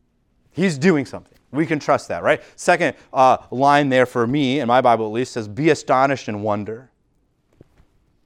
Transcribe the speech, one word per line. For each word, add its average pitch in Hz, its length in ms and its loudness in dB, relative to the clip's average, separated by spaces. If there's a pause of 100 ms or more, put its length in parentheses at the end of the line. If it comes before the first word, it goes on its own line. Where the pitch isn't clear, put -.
(500)
He's 170 280 -2
doing 147 280 2
something. - 260 -18 (180)
We 147 160 -2
can 156 120 -2
trust 139 300 -2
that, 87 140 -8
right? 143 200 0 (140)
Second, 170 400 0 (160)
uh, 131 260 4 (120)
line 143 380 2
there 127 180 4
for 120 200 -2
me, 135 340 -2
in 117 80 -4
my 123 120 4
Bible 117 260 2
at 107 60 -8
least, 127 200 -4
says, 110 160 -8
"Be 143 220 -2
astonished 135 580 0
and 104 140 -6
wonder." 107 480 -6 (1400)